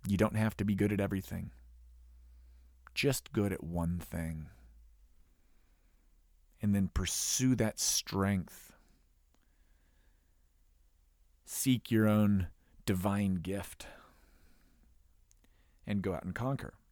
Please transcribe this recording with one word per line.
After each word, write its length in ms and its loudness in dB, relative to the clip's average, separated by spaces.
You 80 2
don't 200 2
have 200 0
to 80 -2
be 100 2
good 160 2
at 100 0
everything. 520 -4
Just 380 -2
good 200 2
at 100 -6
one 360 -2
thing. 500 -6
And 120 2
then 140 2
pursue 680 0
that 220 -2
strength. 960 -2
Seek 460 0
your 180 6
own 420 4
divine 500 0
gift. 500 -8
And 160 -2
go 120 -2
out 80 -6
and 120 -6
conquer. 440 -4